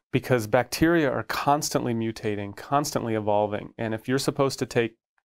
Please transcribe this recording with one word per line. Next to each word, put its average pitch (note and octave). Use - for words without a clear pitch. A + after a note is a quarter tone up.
Because A#2+
bacteria C#3+
are A2+
constantly C#3+
mutating, G#2+
constantly C#3
evolving. G#2
And A2+
if -
you're B2+
supposed C3+
to C3
take A#2